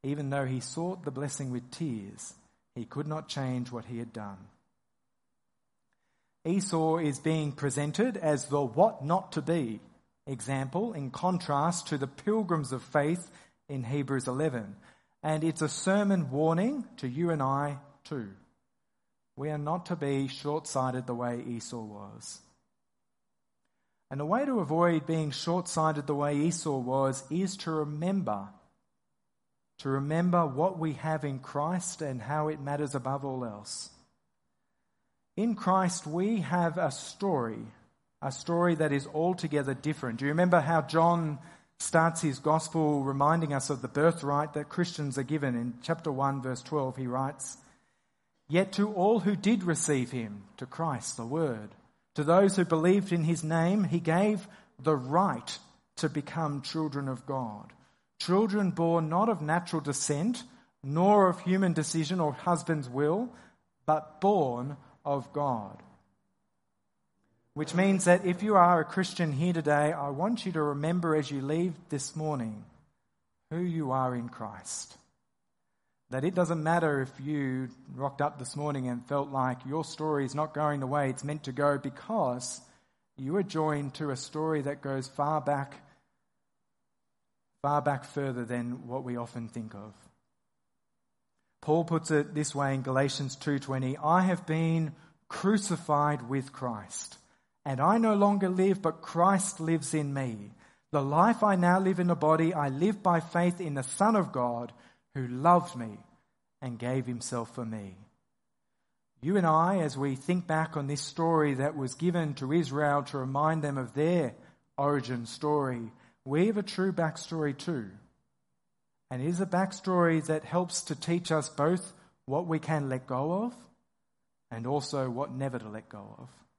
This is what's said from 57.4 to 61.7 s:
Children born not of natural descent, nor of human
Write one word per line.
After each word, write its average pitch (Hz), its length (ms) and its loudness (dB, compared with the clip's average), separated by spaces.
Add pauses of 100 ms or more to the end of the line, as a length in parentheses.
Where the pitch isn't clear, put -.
Children 196 540 2
born 170 360 2
not 190 220 2
of 180 120 0
natural 160 400 0
descent, 147 600 -2 (400)
nor 185 460 6
of 175 100 -2
human 185 320 2